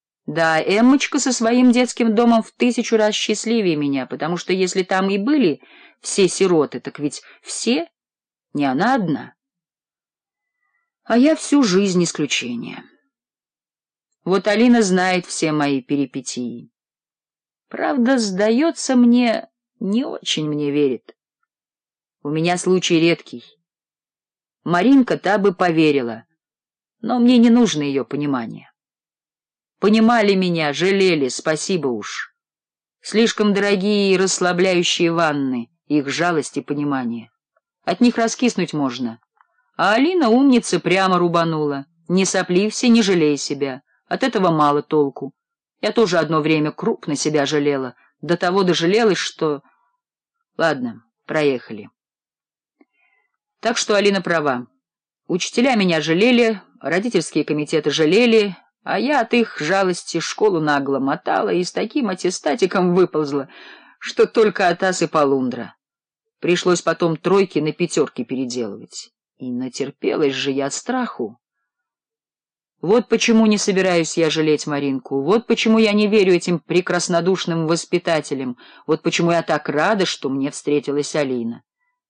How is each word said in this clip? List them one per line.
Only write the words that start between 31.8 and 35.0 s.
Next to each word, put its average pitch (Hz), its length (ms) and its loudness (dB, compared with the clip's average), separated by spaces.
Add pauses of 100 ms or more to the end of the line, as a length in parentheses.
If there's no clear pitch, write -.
уж. - 460 -8 (680)
Слишком 208 500 0
дорогие 196 640 0
и - 20 4
расслабляющие 180 960 2